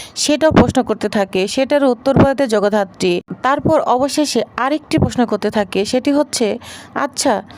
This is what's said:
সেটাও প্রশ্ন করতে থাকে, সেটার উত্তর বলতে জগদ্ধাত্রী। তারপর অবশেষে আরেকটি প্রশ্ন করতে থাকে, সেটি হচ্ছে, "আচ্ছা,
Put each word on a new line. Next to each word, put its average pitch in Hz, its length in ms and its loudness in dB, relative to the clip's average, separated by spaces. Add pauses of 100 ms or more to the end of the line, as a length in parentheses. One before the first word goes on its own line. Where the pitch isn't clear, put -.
(160)
সেটাও 302 360 0
প্রশ্ন - 320 2
করতে 214 260 -4
থাকে, 196 380 -2
সেটার 269 360 0
উত্তর 262 340 0
বলতে 277 300 4
জগদ্ধাত্রী। 196 760 0 (200)
তারপর 285 400 2
অবশেষে 262 600 0 (160)
আরেকটি 294 400 -2
প্রশ্ন 247 280 0
করতে 214 260 -4
থাকে, 202 340 -2
সেটি 254 260 -2
হচ্ছে, 262 480 -2 (360)
"আচ্ছা, 254 480 -2 (140)